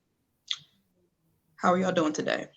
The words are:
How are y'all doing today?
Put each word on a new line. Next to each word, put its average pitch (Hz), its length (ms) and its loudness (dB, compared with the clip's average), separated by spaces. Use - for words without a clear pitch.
How 185 180 2
are 180 60 4
y'all 185 140 0
doing 156 200 2
today? - 440 -2